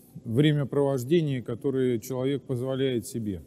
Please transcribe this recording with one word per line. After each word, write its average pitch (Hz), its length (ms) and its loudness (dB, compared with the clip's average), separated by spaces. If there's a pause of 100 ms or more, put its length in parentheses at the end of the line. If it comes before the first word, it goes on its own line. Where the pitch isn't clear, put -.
(240)
времяпровождении, 139 1160 2
которые 127 600 0
человек 131 420 -2
позволяет 131 640 -2
себе. 104 400 -4